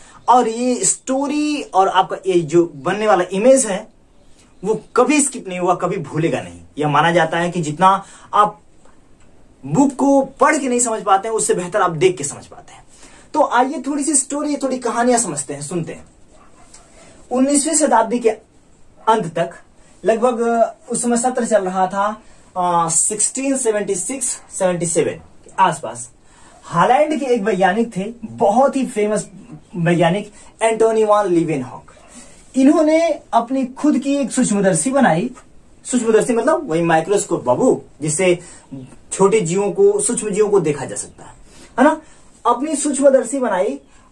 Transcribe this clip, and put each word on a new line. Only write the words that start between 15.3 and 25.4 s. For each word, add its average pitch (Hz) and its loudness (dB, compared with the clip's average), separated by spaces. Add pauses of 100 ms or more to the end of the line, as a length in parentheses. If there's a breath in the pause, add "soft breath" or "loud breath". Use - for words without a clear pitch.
हैं, 143 -12
सुनते 170 -6
हैं। - -18 (1300 soft breath)
उन्नीसवीं 285 0
शताब्दी 240 2
के 226 0 (800)
अंत 208 2
तक, 175 -2 (540 soft breath)
लगभग 233 0 (240)
उस 240 -4
समय 240 0
सत्र 240 -2
चल 202 2
रहा 185 -2
था, 202 -4 (340 soft breath)
आ, 175 0
सिक्सटीन 254 -2
सेवेंटी 208 -2
सिक्स - -8 (200)
सेवेंटी 175 -2
सेवन 151 -2
के - -18